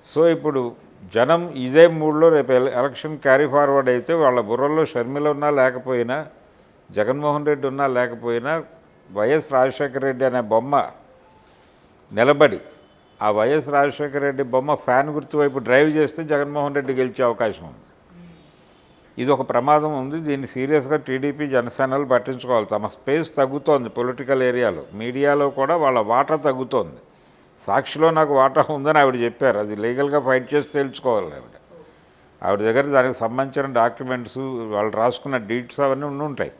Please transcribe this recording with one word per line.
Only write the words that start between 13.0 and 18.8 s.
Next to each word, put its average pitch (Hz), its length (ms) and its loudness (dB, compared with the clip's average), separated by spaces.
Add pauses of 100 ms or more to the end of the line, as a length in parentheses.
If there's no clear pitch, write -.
ఆ 107 80 2
వైఎస్ 127 380 0
రాజశేఖర 143 500 0
రెడ్డి 139 240 -2
బొమ్మ 131 320 0
ఫ్యాన్ 135 360 0
గుర్తు 147 280 -6
వైపు 139 200 0
డ్రైవ్ 131 320 4
చేస్తే 156 340 -2
జగన్మోహన్ 143 500 -2
రెడ్డి 135 180 -4
గెలిచే 127 320 -2
అవకాశం 110 400 -2
ఉంది. 65 120 -18 (1400)